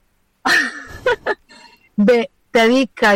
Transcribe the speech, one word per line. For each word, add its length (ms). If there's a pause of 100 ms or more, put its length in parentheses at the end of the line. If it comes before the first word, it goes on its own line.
(440)
<laughs> 60 (1500)
Bé, 240 (300)
te 180
dic 300
que 180